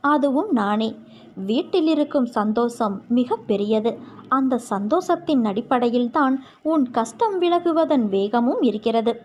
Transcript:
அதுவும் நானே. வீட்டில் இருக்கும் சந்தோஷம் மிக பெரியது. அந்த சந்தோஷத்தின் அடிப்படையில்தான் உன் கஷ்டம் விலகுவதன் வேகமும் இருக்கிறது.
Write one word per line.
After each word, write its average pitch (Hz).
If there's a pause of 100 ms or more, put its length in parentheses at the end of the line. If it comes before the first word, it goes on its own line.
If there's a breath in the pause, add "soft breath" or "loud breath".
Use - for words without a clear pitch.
அதுவும் 285
நானே. 214 (540 loud breath)
வீட்டில் 311
இருக்கும் 294
சந்தோஷம் 220 (120)
மிக 247
பெரியது. 214 (360 loud breath)
அந்த 262
சந்தோஷத்தின் 285
அடிப்படையில்தான் 247 (280 loud breath)
உன் 311
கஷ்டம் 370
விலகுவதன் 330
வேகமும் 233
இருக்கிறது. 226 (120)